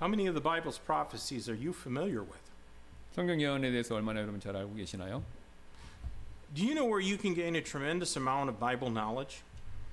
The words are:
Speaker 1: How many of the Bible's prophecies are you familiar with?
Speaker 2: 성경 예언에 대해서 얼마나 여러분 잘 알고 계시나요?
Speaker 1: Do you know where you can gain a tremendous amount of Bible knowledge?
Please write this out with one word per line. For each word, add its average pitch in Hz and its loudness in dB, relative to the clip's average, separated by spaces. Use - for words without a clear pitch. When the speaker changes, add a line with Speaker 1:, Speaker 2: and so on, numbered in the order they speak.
Speaker 1:
How 180 4
many 202 4
of 160 2
the 143 2
Bible's 160 2
prophecies 143 0
are 110 0
you 156 -2
familiar 135 0
with? - -12
Speaker 2:
성경 175 2
예언에 139 4
대해서 117 2
얼마나 107 2
여러분 104 -2
잘 101 -2
알고 101 -4
계시나요? 98 -4
Speaker 1:
Do 156 2
you 254 6
know 302 4
where 208 4
you 196 4
can 190 2
gain 170 2
a 156 2
tremendous 156 0
amount 135 4
of 110 -4
Bible 123 2
knowledge? 110 -2